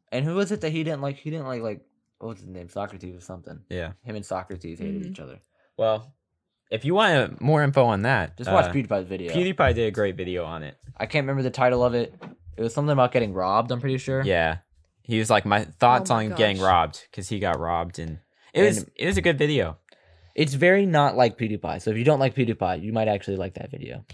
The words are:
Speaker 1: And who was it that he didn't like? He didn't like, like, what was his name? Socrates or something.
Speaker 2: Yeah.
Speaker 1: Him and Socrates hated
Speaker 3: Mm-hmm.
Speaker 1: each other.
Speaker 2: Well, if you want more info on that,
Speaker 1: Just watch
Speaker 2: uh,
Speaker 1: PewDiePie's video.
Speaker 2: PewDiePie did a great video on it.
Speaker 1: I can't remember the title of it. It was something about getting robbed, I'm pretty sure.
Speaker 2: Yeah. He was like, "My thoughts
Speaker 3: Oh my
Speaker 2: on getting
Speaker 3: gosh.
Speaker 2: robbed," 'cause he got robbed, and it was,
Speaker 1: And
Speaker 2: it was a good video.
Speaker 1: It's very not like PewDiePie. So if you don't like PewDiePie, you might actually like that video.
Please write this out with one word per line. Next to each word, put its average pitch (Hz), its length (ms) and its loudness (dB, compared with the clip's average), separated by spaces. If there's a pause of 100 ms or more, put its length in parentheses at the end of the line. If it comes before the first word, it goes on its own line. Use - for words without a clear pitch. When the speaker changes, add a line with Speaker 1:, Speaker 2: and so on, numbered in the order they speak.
(120)
Speaker 1:
And 127 140 -2
who 165 100 -2
was 196 160 -2
it 208 100 -6
that 160 100 -4
he 160 120 -2
didn't 151 180 -6
like? 139 160 -6
He 151 140 -10
didn't 156 160 -8
like, 123 160 -8
like, 107 180 -8 (380)
what 113 100 -10
was 104 100 -14
his 95 80 -20
name? 90 220 -14
Socrates 92 460 -10
or 87 60 -20
something. 87 480 -16
Speaker 2:
Yeah. 87 240 -6 (100)
Speaker 1:
Him 110 120 -10
and 101 100 -10
Socrates 90 520 -10
hated 196 240 -8
Speaker 3:
Mm-hmm. 180 100 -10
Speaker 1:
each 185 80 -14
other. 73 200 -16 (380)
Speaker 2:
Well, 110 360 -2 (560)
if 113 160 -4
you 160 80 0
want 180 480 2
more 147 220 4
info 139 220 4
on 104 180 2
that, 117 340 0
Speaker 1:
Just 117 140 -4
watch 123 140 6
Speaker 2:
uh, 87 80 -4
Speaker 1:
PewDiePie's 104 340 -2
video. 90 260 -8
Speaker 2:
PewDiePie 175 400 2
did 113 140 0
a 107 40 -2
great 98 240 0
video 90 300 -4
on 80 160 -8
it. 73 160 -12 (200)
Speaker 1:
I 113 100 -6
can't 147 160 0
remember 135 180 -2
the 127 80 0
title 123 340 2
of 120 120 2
it. 120 180 -2 (440)
It 110 40 -4
was 117 140 -4
something 147 160 0
about 127 200 4
getting 113 220 0
robbed, 98 380 0
I'm 123 100 -4
pretty 131 160 -2
sure. 135 260 -4
Speaker 2:
Yeah. 85 340 2 (440)
He 113 160 -2
was 110 140 0
like, 104 140 4
"My 104 180 2
thoughts 123 480 4
Speaker 3:
Oh 120 40 2
my 110 100 0
Speaker 2:
on 101 100 -6
getting 104 220 2
Speaker 3:
gosh. 95 80 0
Speaker 2:
robbed," 82 460 2
'cause 95 180 -12
he 107 100 -6
got 90 200 0
robbed, 85 380 -4
and 80 220 -10 (340)
it - 80 2
was, 104 180 4
Speaker 1:
And - 160 -12
Speaker 2:
it - 120 -6
was 98 100 0
a 95 40 -2
good 151 180 2
video. 135 380 0 (580)
Speaker 1:
It's 143 180 0
very 180 320 4
not 147 320 4
like 120 200 4
PewDiePie. 101 440 -4
So - 80 -4
if 107 80 0
you 117 60 -2
don't 143 160 4
like 135 160 2
PewDiePie, 95 480 0
you 107 100 -6
might 110 140 2
actually 101 300 -2
like 95 180 -6
that - 160 -12
video. - 420 -14